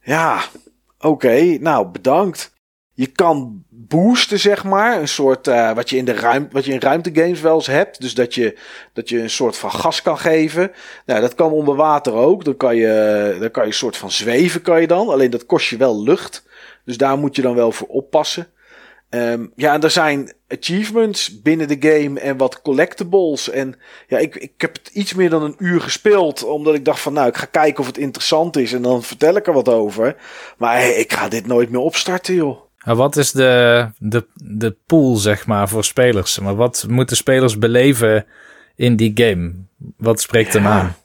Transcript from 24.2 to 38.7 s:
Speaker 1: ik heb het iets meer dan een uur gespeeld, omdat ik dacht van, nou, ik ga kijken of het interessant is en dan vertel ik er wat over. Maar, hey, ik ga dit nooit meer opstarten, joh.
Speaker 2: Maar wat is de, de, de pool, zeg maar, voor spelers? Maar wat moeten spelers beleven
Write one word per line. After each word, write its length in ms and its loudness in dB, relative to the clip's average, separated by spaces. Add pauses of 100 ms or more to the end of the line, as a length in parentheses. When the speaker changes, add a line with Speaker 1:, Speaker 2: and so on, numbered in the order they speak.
Speaker 1:
ik 200 -16
heb 200 -4
het 160 -20
iets 220 -6
meer 160 2
dan 120 0
een 160 -6
uur 220 -2
gespeeld, 640 0
omdat 300 0
ik 100 -2
dacht 160 0
van, 120 -6
nou, 160 2
ik 80 -2
ga 100 -8
kijken 340 0
of 60 -2
het 120 -12
interessant 580 -2
is 160 0
en 100 -4
dan 200 0
vertel 340 2
ik 100 -2
er 60 0
wat 160 2
over. 480 0 (400)
Maar, 180 0
hey, 200 2
ik 180 -2
ga 160 -4
dit 180 -6
nooit 240 0
meer 100 -2
opstarten, 540 -4
joh. 320 -4 (180)
Speaker 2:
Maar 120 0
wat 200 2
is 160 0
de, 540 4 (120)
de, 360 -4
de 420 -6 (100)
pool, 300 4
zeg 300 -2
maar, 220 0
voor 160 -2
spelers? 540 0
Maar 180 -4
wat 320 -2
moeten 280 0
spelers 420 2
beleven 680 4 (500)